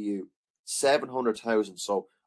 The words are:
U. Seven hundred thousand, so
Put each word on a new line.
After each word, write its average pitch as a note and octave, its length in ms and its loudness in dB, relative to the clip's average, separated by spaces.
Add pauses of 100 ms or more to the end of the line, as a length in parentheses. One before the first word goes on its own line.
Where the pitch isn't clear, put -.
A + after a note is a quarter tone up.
(160)
U. F#2 140 -8 (340)
Seven C#3 460 2
hundred B2 280 0
thousand, G#2+ 420 0
so G2 280 -2 (200)